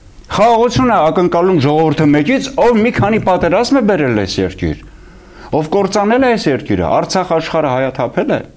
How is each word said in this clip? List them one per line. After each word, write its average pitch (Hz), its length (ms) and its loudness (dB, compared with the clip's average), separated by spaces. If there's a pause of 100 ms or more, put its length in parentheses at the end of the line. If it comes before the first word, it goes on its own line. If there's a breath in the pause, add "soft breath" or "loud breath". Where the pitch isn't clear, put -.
(240 loud breath)
Խաղաղություն 240 680 2
է 202 80 2
ակնկալում 175 640 2
ժողովուրդը 151 480 2
մեջից, 170 460 0
ով 233 200 2
մի 220 160 2
քանի 208 300 0
պատերազմ 196 580 0
է 240 60 0
բերել 147 340 0
այս 95 160 -4
երկիր, 87 460 -4 (680 loud breath)
ով 156 180 -2
կործանել 202 560 0
է 254 60 2
այս 220 140 -2
երկիրը, 104 400 -2
Արցախ 165 460 0
աշխարհը 160 400 -2
հայաթափել 131 640 -2
է, 120 60 -2 (180)